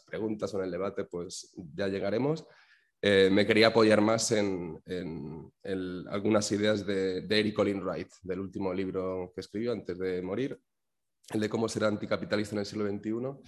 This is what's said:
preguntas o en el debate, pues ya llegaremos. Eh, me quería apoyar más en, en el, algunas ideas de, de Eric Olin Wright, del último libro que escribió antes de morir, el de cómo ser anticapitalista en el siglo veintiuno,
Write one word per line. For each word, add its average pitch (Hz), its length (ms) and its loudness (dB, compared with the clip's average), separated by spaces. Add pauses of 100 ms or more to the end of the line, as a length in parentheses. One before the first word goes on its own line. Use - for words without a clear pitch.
preguntas 104 480 -6
o 98 60 -4
en 95 40 -2
el 92 80 -4
debate, 98 320 -4
pues 87 500 -12 (220)
ya 98 140 -2
llegaremos. 107 580 -2 (540)
Eh, 98 300 6
me 101 140 6
quería 110 220 8
apoyar 110 320 6
más 113 320 2
en, 92 540 -2
en 80 640 -10 (100)
el, 92 480 -6
algunas 104 440 2
ideas 104 320 2
de, 95 360 -2
de 104 180 2
Eric 104 200 0
Olin 98 240 2
Wright, 90 240 -4 (160)
del 92 160 -4
último 95 340 -4
libro 92 640 -4
que 95 60 -10
escribió 117 320 -4
antes 90 260 -6
de 92 220 -2
morir, 107 360 -4 (720)
el 110 100 0
de 107 80 0
cómo 113 180 0
ser 107 160 -2
anticapitalista 104 720 0
en 104 40 0
el 101 60 -2
siglo 104 200 -4
veintiuno, 110 640 -4